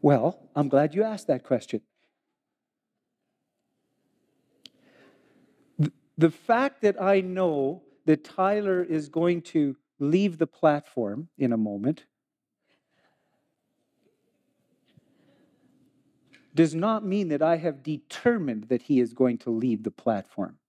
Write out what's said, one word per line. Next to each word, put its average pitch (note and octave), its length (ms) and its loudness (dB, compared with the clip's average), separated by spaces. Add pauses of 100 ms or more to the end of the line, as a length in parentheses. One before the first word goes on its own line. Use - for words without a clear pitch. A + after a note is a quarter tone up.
Well, C#3+ 540 2
I'm D3 120 0
glad C#3+ 280 2
you G3+ 80 0
asked G#3+ 240 -6
that B2+ 160 -2
question. - 380 -4 (4000)
Th-, D3+ 140 0 (260)
the D#3 140 4
fact B3+ 500 -2
that G3+ 200 0
I G3 200 2
know F3+ 640 -4 (220)
that D3+ 180 2
Tyler F#3+ 600 -2
is D#3 260 -4
going E3+ 340 0
to C#3+ 340 -2 (220)
leave E3 400 0
the D#3+ 80 0
platform C#3+ 920 -2
in B2 160 0
a A2+ 40 -2
moment G#2+ 480 -4 (4000)
does D#3 180 4
not G#3+ 320 -2
mean F#3+ 220 -2
that D3+ 160 0
I E3 140 2
have D#3 260 -6
determined D3+ 840 -4
that B2 160 0
he C#3 180 2
is A#2 140 0
going B2 260 2
to A#2+ 120 -6
leave A2+ 320 -2
the - 80 -4
platform. - 680 -6 (120)